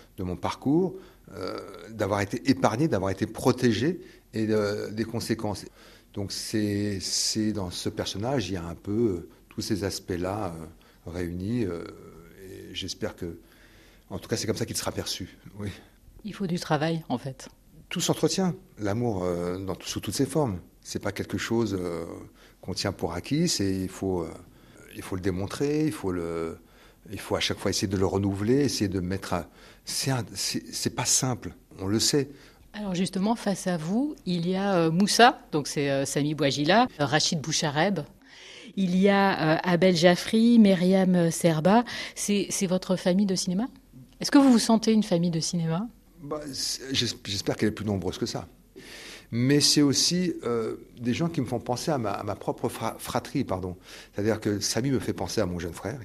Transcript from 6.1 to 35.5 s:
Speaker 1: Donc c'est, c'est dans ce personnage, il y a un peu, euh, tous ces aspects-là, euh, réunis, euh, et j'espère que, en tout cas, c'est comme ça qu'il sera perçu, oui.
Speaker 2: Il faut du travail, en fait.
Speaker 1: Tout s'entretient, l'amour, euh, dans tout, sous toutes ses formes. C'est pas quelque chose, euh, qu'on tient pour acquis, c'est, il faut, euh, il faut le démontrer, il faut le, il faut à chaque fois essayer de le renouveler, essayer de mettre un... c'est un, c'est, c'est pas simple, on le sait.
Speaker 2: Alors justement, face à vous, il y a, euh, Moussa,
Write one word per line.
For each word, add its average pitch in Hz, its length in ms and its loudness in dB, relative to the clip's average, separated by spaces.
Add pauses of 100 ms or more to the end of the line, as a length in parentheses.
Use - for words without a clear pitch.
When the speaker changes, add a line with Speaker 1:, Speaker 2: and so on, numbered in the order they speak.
Speaker 1:
Donc 101 180 -6
c'est, 104 680 -2
c'est - 520 -2
dans 92 200 -4
ce - 180 -6
personnage, 101 600 -4
il 98 40 -4
y 92 40 -4
a 85 80 -8
un 82 100 -8
peu, - 160 -8
euh, 104 380 0 (200)
tous - 120 -10
ces 98 240 -2
aspects-là, 92 680 -4
euh, - 580 -16
réunis, 90 520 -4
euh, 87 220 -4 (580)
et 95 320 -16
j'espère - 400 -8
que, 85 240 -8 (720)
en 95 80 -8
tout - 100 -14
cas, 117 60 0
c'est 107 100 -6
comme 104 100 -2
ça 110 120 -6
qu'il 107 100 -6
sera 95 140 -2
perçu, - 480 -8 (200)
oui. 104 100 -6 (560)
Speaker 2:
Il 180 80 -8
faut 196 120 -6
du 170 140 -2
travail, 160 500 0
en 127 80 -2
fait. - 320 -10 (380)
Speaker 1:
Tout 175 140 -4
s'entretient, 170 520 0 (260)
l'amour, 104 440 0
euh, 87 340 -2
dans 92 180 -6
tout, - 120 -14
sous - 120 -6
toutes - 160 -6
ses 139 100 2
formes. 127 340 0 (220)
C'est - 200 -8
pas 101 100 -4
quelque 98 260 -6
chose, 113 420 0
euh, 85 260 -6 (540)
qu'on 92 140 -8
tient 101 180 -2
pour 85 220 -4
acquis, 147 340 0
c'est, 98 260 0
il 92 160 -2
faut, 92 340 -2
euh, 80 60 -8 (680)
il - 60 -10
faut - 140 -6
le 92 60 -6
démontrer, 120 640 0
il 147 60 2
faut 92 200 -4
le, 82 460 -4 (540)
il 92 80 -10
faut - 160 -2
à 87 40 0
chaque - 200 -2
fois 101 100 0
essayer 95 180 0
de 95 100 0
le 95 100 4
renouveler, 98 480 2
essayer 127 340 2
de 92 100 -2
mettre 92 360 -4
un... 85 120 -4 (380)
c'est - 260 -4
un, 120 220 -2
c'est, - 300 -6 (100)
c'est - 220 -4
pas 123 100 -4
simple, - 480 0 (260)
on 95 60 -6
le 104 140 2
sait. 143 300 2 (440)
Speaker 2:
Alors 202 220 -6
justement, 196 400 0
face - 320 -2
à 175 100 0
vous, 214 380 -2 (100)
il 175 240 -2
y 185 60 0
a, 196 200 0
euh, 165 160 4
Moussa, 214 480 6 (120)